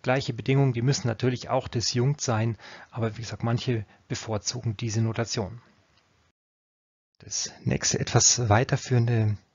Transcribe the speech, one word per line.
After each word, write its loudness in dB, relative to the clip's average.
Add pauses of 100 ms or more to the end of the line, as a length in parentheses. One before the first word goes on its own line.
Gleiche 0
Bedingungen, 2
die -2
müssen 0
natürlich 0
auch 0
disjunkt 0
sein, 0 (320)
aber -4
wie -10
gesagt, -6
manche 0 (220)
bevorzugen -4
diese -2
Notation. -2 (1600)
Das -8 (120)
nächste 0
etwas 2
weiterführende 2 (180)